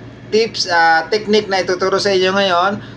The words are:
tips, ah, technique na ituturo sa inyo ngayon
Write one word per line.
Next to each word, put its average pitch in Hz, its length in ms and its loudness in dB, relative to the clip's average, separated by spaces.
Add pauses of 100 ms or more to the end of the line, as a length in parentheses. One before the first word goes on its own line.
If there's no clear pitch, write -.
(320)
tips, 214 340 0
ah, 165 380 4
technique 208 480 0
na 190 80 0
ituturo 185 400 0
sa 202 80 0
inyo 185 240 2
ngayon 190 400 2 (240)